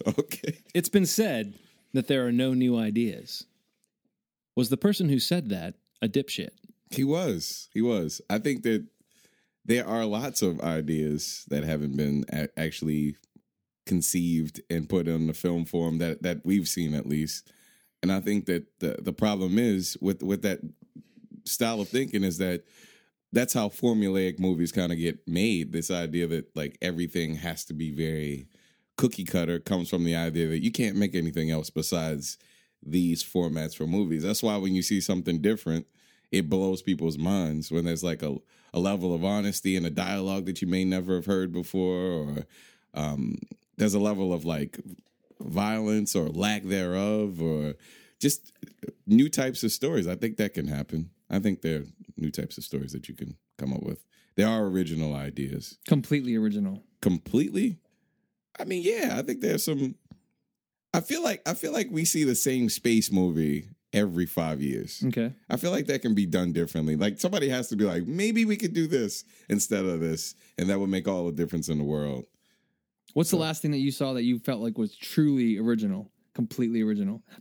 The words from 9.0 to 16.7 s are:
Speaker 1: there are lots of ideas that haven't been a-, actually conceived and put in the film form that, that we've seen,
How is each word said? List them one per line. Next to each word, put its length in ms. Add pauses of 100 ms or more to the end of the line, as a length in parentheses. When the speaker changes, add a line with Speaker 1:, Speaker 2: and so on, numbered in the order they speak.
Speaker 1:
there 200
are 200
lots 360
of 200
ideas 880
that 160
haven't 320
been 340
a-, 160 (100)
actually 600 (680)
conceived 840
and 200
put 180
in 200
the 60
film 320
form 320
that, 260
that 220
we've 220
seen, 260